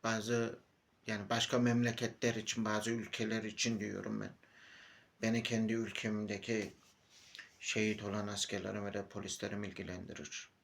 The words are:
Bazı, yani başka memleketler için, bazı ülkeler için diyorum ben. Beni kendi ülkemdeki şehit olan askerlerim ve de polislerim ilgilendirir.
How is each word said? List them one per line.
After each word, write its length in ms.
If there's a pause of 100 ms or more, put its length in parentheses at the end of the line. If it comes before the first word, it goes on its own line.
Bazı, 540 (480)
yani 240
başka 280
memleketler 760
için, 300
bazı 260
ülkeler 540
için 360
diyorum 400
ben. 140 (880)
Beni 200
kendi 300
ülkemdeki 1040 (840)
şehit 440
olan 240
askerlerim 600
ve 80
de 140
polislerim 560
ilgilendirir. 840 (160)